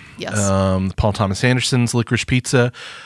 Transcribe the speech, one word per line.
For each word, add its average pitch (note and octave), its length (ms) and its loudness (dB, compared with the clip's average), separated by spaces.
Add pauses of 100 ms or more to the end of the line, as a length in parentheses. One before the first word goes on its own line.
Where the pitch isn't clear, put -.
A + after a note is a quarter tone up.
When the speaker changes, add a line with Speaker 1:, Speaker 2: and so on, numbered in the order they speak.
(160)
Speaker 1:
Yes. - 220 -6
Speaker 2:
Um, F#2+ 580 2
Paul G#2+ 160 2
Thomas G2 320 -2
Anderson's B2 480 2
Licorice A#2+ 340 0
Pizza. B2 460 2 (340)